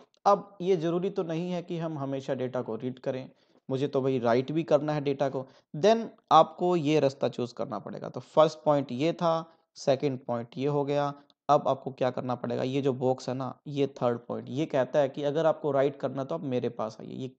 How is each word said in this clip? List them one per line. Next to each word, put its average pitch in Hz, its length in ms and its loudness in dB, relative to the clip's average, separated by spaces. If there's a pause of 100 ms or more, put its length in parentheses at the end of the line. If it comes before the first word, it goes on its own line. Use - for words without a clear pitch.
(260)
अब - 360 2
ये 185 160 2
ज़रूरी 170 320 0
तो 190 140 -2
नहीं 165 280 -4
है 175 120 -4
कि 175 140 -8
हम 160 200 -6
हमेशा 139 380 -4
डेटा 127 260 -4
को 113 140 -6
रीड 127 240 -8
करें, 131 300 -6 (400)
मुझे 131 180 0
तो 139 140 0
भाई 131 180 0
राइट 120 320 2
भी 160 120 0
करना 151 300 2
है 151 80 -2
डेटा 139 280 -2
को, 131 160 -6 (280)
then 214 300 4 (280)
आपको 180 440 6
ये 151 240 2
रास्ता 139 300 0
चूज़ 123 240 -6
करना 104 260 -6
पड़ेगा। 101 300 -10
तो - 100 -12
फर्स्ट 156 460 4
पॉइंट 143 280 2
ये 147 200 0
था, 165 380 -2 (260)
सेकंड 135 480 0
पॉइंट 120 320 -6
ये 131 100 -2
हो 147 180 0
गया। 143 280 0 (360)
अब 147 180 6
आपको 135 240 -2
क्या 131 200 0
करना 127 240 -4
पड़ेगा? 123 280 -4
ये 131 180 -2
जो 135 120 2
बॉक्स 127 360 -2
है 127 60 -2
ना, 131 180 -8 (140)
ये 139 260 -2
थर्ड 120 260 0
पॉइंट, 113 300 -8
ये 131 160 -2
कहता 143 340 0
है 139 100 2
कि 143 140 -10
अगर 147 220 0
आपको 151 260 0
राइट 139 280 2
करना 135 240 -4
तो 147 120 -6
आप 165 100 -8
मेरे 123 260 -2
पास 113 300 -8
आइए। 123 140 -12
ये 131 120 -8 (100)